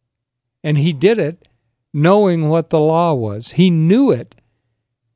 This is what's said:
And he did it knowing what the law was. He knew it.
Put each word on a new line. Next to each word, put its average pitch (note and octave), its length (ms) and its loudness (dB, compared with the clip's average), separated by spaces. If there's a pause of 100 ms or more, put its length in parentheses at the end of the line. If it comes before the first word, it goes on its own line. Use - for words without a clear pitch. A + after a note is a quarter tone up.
(640)
And D#3 140 -2
he D#3 160 0
did F3+ 240 0
it E3 300 -6 (440)
knowing E3+ 580 2
what D#3+ 200 -2
the D#3+ 100 0
law D#3+ 340 0
was. A2+ 400 -8
He F3+ 180 2
knew F#3 400 2
it. B2 240 -6 (800)